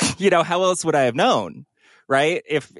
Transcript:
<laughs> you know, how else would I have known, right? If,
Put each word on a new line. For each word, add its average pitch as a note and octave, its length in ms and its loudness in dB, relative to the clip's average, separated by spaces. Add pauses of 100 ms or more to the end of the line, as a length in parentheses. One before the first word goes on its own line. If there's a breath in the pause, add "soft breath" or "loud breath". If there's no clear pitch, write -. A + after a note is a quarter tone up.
<laughs> - 140 -4
you G3 100 2
know, F3 140 4
how C4+ 220 -2
else F#3 200 0
would D#3+ 100 0
I C#3 100 4
have A#2+ 100 0
known, C#3+ 500 -2 (420 soft breath)
right? D3 400 0
If, D3 340 -6